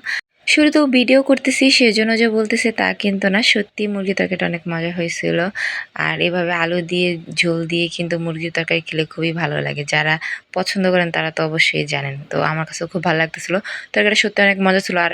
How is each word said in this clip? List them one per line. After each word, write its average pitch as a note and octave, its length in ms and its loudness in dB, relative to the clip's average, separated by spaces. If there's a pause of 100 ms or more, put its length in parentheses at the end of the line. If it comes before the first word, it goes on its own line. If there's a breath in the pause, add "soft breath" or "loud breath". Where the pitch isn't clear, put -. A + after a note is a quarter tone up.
(480 loud breath)
শুরুতেও D4+ 380 4
ভিডিও B3+ 360 4
করতেছি C4 480 2
সেজন্য A3+ 460 4
যে A#3 120 4
বলতেছে A3 440 0
তা G#3 220 0
কিন্তু G3 340 0
না, G3 140 2
সত্যি - 440 0
মুরগি G3 280 -4
তরকারিটা F3+ 320 -2
অনেক E3+ 220 -6
মজা E3+ 240 -4
হয়েছিল। E3+ 460 -2 (560 loud breath)
আর D#3 260 -2
এভাবে F3 320 0
আলু E3+ 300 0
দিয়ে F3+ 260 0 (260)
ঝোল E3 320 0
দিয়ে E3+ 220 0
কিন্তু E3+ 300 -4
মুরগির E3 340 -6
তরকারি E3 280 -2
খেলে D#3+ 240 -4
খুবই E3 280 -4
ভালো D#3 280 -2
লাগে, C#3+ 240 -6
যারা D3+ 300 0 (380 loud breath)
পছন্দ F#3 380 -2
করেন F3+ 200 2
তারা D#3+ 200 -2
তো D#3+ 140 -4
অবশ্যই D#3 420 0
জানেন। C#3 280 -4 (140)
তো - 140 -6
আমার D#3 240 -2
কাছেও - 200 -8
খুব E3 180 -6
ভালো D#3+ 140 2
লাগতেছিল, D#3+ 360 -4 (340 loud breath)
তরকারিটা G#3 320 2
সত্যি G3+ 220 0
অনেক G3 180 4
মজা F#3+ 200 4
ছিল। F#3 180 -4
আর E3+ 160 2